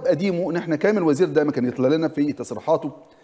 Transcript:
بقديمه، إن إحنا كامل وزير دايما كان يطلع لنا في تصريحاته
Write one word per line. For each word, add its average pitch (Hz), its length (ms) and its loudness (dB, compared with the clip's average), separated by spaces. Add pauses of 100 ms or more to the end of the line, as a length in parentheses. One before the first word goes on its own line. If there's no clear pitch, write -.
بقديمه، 175 480 0
إن 170 60 -2
إحنا 165 200 -2
كامل 202 260 2
وزير 156 260 4
دايما 147 240 2
كان 123 160 -2
يطلع 127 200 0
لنا 160 200 2
في 147 240 -2
تصريحاته 143 580 -4 (320)